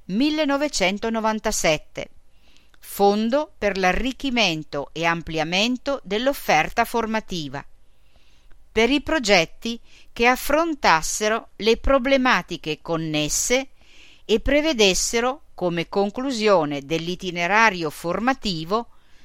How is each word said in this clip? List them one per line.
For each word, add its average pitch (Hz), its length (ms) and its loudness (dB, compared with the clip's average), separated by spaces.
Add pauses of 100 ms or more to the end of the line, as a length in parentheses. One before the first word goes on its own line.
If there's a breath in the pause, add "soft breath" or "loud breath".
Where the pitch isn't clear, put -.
millenovecentonovantasette, 220 2000 -2 (680 soft breath)
Fondo 220 800 0
per 202 220 -2
l'arricchimento 185 1120 -2
e 160 120 -6
ampliamento 170 960 -2
dell'offerta 214 800 0
formativa, 190 800 -6 (1080)
per 226 180 2
i 285 120 2
progetti 233 760 0 (340 soft breath)
che 233 140 2
affrontassero 240 1300 2
le 226 200 2
problematiche 254 1080 0
connesse 160 840 -2 (560 soft breath)
e 214 160 0
prevedessero, 254 1040 2 (120)
come 170 340 -4
conclusione 202 960 0
dell'itinerario 175 1080 0
formativo, 196 1000 -4 (360 soft breath)